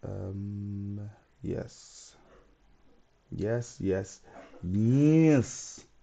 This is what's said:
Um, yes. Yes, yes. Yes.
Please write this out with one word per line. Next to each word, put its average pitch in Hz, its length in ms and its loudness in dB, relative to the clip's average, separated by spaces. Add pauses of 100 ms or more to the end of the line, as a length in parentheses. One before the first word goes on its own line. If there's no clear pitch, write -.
Um, 101 960 -8 (420)
yes. - 720 -10 (1160)
Yes, 110 480 -4
yes. 95 420 -4 (420)
Yes. 139 1200 4 (180)